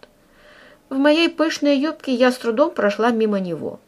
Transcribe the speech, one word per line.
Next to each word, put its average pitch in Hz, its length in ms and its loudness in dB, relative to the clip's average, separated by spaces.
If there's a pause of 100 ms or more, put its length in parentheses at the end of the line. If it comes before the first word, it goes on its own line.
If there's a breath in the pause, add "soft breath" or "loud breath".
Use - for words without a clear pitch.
(880 soft breath)
В 269 80 -8
моей 302 320 4
пышной 302 500 0
юбке 294 360 -4
я 247 180 4
с 247 60 -10
трудом 240 320 0
прошла 208 400 0
мимо 220 280 0
него. 170 500 -8